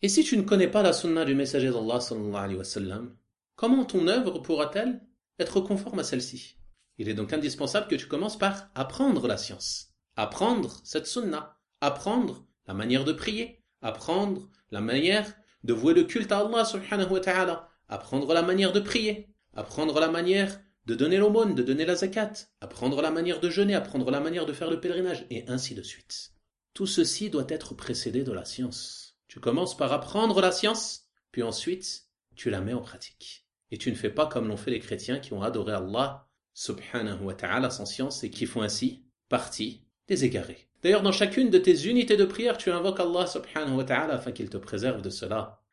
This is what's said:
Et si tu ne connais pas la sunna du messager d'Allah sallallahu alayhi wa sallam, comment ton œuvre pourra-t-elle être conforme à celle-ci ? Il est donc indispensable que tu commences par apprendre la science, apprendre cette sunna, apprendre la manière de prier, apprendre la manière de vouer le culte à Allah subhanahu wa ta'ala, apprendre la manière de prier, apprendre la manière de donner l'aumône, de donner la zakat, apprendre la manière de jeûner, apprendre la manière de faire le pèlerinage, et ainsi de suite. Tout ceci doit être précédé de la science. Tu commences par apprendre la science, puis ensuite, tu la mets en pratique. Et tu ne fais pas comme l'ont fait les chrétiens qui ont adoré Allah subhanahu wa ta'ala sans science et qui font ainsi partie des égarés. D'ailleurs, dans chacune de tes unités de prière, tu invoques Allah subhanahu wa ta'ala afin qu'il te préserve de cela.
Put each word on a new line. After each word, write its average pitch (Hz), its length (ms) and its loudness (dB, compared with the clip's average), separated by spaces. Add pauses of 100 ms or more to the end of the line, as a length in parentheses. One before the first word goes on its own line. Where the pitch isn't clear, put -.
Et 202 80 4
si 311 140 6
tu 269 120 2
ne 208 60 4
connais 190 260 4
pas 214 140 2
la 185 120 6
sunna 165 320 0
du 139 100 2
messager 135 340 2
d'Allah 117 300 0
sallallahu 104 440 -4
alayhi 98 140 -4
wa 95 60 -6
sallam, 101 520 -8 (400)
comment 247 300 4
ton 175 220 2
œuvre 202 320 0
pourra-t-elle 165 640 -2 (360)
être 180 240 0
conforme 196 380 -2
à 151 40 -4
celle-ci ? - 540 -6 (400)
Il - 120 -4
est 110 40 -2
donc 104 200 -4
indispensable 151 540 -2
que - 80 2
tu 131 120 -4
commences 185 300 -4
par 196 380 -2
apprendre 151 520 0
la 104 100 0
science, - 560 -10 (220)
apprendre 202 680 0
cette - 240 -6
sunna, 180 500 -6 (240)
apprendre 196 640 0 (220)
la 98 60 -8
manière 123 320 0
de 156 80 2
prier, 214 500 -6 (180)
apprendre 180 680 -2 (220)
la 104 100 -4
manière 165 520 2 (300)
de 117 100 2
vouer 123 200 4
le 180 100 8
culte 220 280 0
à 202 80 2
Allah 226 260 2
subhanahu 196 460 -2
wa 190 80 2
ta'ala, 180 500 0 (180)
apprendre 135 460 -2
la 170 80 6
manière 185 300 4
de 202 80 6
prier, 214 500 -2 (240)
apprendre 151 460 -2
la 160 100 4
manière 185 500 2 (260)
de 117 100 0
donner 151 220 6
l'aumône, 208 380 6
de 127 80 2
donner 139 220 2
la 180 100 2
zakat, 208 380 -2 (260)
apprendre 135 420 -2
la 156 100 2
manière 170 280 -2
de 175 100 0
jeûner, 202 260 4
apprendre 127 360 -2
la 143 80 2
manière 160 260 -2
de 151 80 -4
faire 165 160 -4
le 165 100 -2
pèlerinage, 175 500 -2
et 113 180 -8
ainsi 123 280 -4
de 98 60 -10
suite. - 500 -14 (420)
Tout 196 140 -4
ceci - 420 0
doit 135 200 -2
être - 260 -6
précédé 123 480 -4
de 131 80 -4
la 92 140 -6
science. - 840 -10
Tu - 120 -20
commences 165 380 0
par 131 160 2
apprendre 202 480 2
la 185 100 6
science, - 560 -2 (240)
puis 120 100 -4
ensuite, - 640 -4 (320)
tu - 140 -4
la 98 120 -2
mets 104 120 -4
en 123 80 -4
pratique. - 640 -18 (240)
Et 104 60 -10
tu - 120 -4
ne 110 60 -2
fais 107 140 -2
pas 156 180 0
comme 117 200 -2
l'ont 104 100 -4
fait 127 140 -6
les 113 80 -2
chrétiens 120 400 -6
qui - 140 -12
ont 98 80 -6
adoré 107 320 -4
Allah 104 540 -4 (260)
subhanahu 104 680 -8
wa 95 100 -6
ta'ala 110 360 -2
sans - 160 -10
science 135 400 -6
et 107 40 -6
qui - 160 -6
font - 160 -4
ainsi - 440 -2 (240)
partie - 560 -4 (240)
des 135 160 2
égarés. 87 420 -4 (160)
D'ailleurs, 196 180 4
dans 190 120 4
chacune 220 360 4
de 185 80 10
tes 175 300 6
unités 226 300 4
de 196 80 8
prière, 220 320 0
tu - 140 0
invoques 180 280 0
Allah 175 260 2
subhanahu 151 520 -4
wa 135 80 0
ta'ala 135 300 0
afin 123 180 -6
qu'il - 160 -6
te - 80 -8
préserve 107 440 -4
de 98 80 -6
cela. - 520 -6 (120)